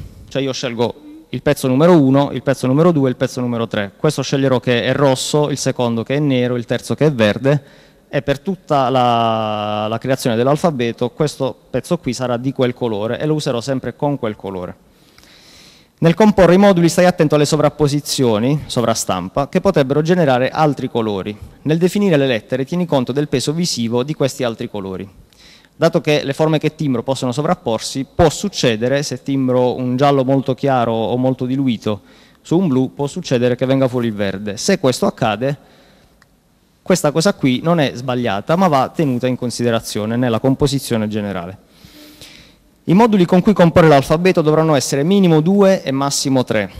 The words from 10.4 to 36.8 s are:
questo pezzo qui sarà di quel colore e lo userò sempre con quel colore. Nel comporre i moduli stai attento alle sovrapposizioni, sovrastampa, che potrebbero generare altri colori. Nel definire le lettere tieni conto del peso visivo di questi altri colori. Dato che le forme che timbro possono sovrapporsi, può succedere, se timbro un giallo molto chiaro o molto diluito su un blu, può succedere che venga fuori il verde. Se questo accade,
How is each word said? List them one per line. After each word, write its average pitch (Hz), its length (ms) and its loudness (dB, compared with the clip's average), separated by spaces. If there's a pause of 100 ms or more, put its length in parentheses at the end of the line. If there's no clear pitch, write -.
questo 139 460 -4 (140)
pezzo 131 280 -4
qui 127 140 -6
sarà 123 240 -4
di 127 160 -4
quel 123 220 -2
colore 110 460 -4
e 151 60 -4
lo 156 80 0
userò 143 260 -4
sempre 127 340 -6
con 147 240 -4
quel 107 160 -6
colore. 92 420 -10 (1200)
Nel 165 160 2
comporre 208 400 6
i 185 40 6
moduli 190 300 4
stai 180 160 2
attento 165 320 2
alle 147 80 2
sovrapposizioni, 143 1200 0
sovrastampa, 110 840 -4
che 190 120 -2
potrebbero 147 420 0
generare 147 460 2
altri 135 400 0
colori. 104 480 -4 (260)
Nel 160 160 0
definire 185 380 2
le 139 100 2
lettere 127 380 -4
tieni 175 220 -4
conto 135 260 0
del 147 160 -2
peso 143 240 -2
visivo 120 500 -2
di 147 120 -6
questi - 280 -4
altri 117 260 -4
colori. 95 400 -10 (720)
Dato 165 220 2
che 147 220 0
le 135 100 -4
forme 160 240 2
che 151 160 -4
timbro 131 280 -2
possono 131 300 -4
sovrapporsi, 135 720 -4 (100)
può 170 140 4
succedere, 131 760 -2
se 127 200 -8
timbro 127 540 0
un 123 200 -4
giallo 139 280 2
molto 131 280 0
chiaro 123 400 0
o 113 240 -2
molto 127 300 -2
diluito 123 560 -2 (400)
su - 160 -2
un 190 100 0
blu, 131 240 0
può 143 140 -6
succedere 123 500 -2
che 131 80 -4
venga 135 240 2
fuori 120 200 -2
il 110 40 -2
verde. 101 460 -6
Se - 200 0
questo 127 280 0
accade, 127 500 -2 (1300)